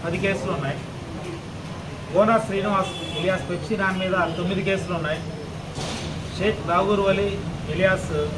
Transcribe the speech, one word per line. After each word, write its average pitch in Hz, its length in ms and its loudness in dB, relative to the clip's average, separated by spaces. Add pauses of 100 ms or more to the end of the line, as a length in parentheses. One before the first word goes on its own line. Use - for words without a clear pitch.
పది 170 220 0
కేసులు 190 320 0
ఉన్నాయి. 139 200 -2 (1400)
కోన 214 180 8 (140)
శ్రీనివాస్ 196 460 2 (280)
ఎలియాస్ 277 300 0
పెప్సీ 180 320 -2
నాన్ 190 220 2
మీద 185 120 2 (220)
తొమ్మిది 180 300 0
కేసులు 196 320 2
ఉన్నాయి. 156 220 -2 (1160)
షేక్ 208 220 2 (120)
నాగూర్ 196 360 4
వలి 196 220 4 (440)
ఎలియాస్ 185 380 2 (260)